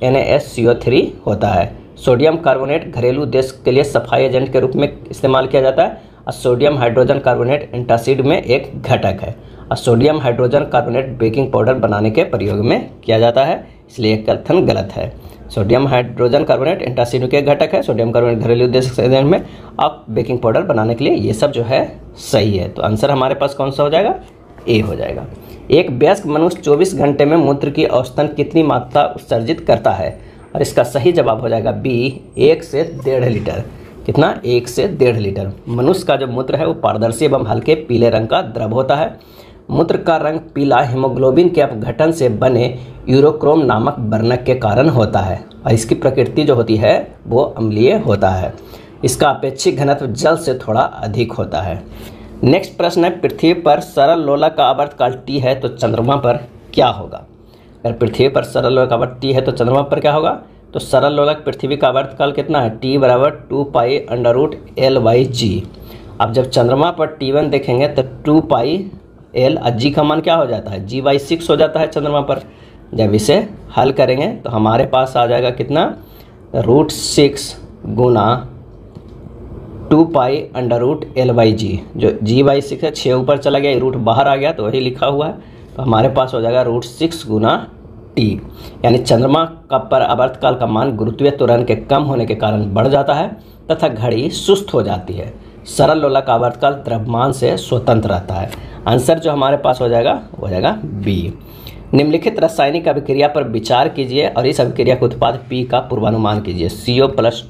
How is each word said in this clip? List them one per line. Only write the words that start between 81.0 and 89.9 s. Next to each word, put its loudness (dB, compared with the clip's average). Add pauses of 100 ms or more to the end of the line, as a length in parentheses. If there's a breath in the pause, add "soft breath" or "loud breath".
L 2
by 6
G, -4 (220)
जो 0
G 2
by 4
six -8
है, -2
छः 0
ऊपर 2
चला 0
गया, 0
root 0
बाहर 2
आ 4
गया 0
तो -4
वही -2
लिखा -2
हुआ 0
है, -8 (380 loud breath)
तो -10
हमारे 2
पास 0
हो -2
जाएगा 2
root -2
six -6
गुना 2 (600)
टी। 2 (560 loud breath)
यानी 4
चंद्रमा 2 (260)
का 2
पर 2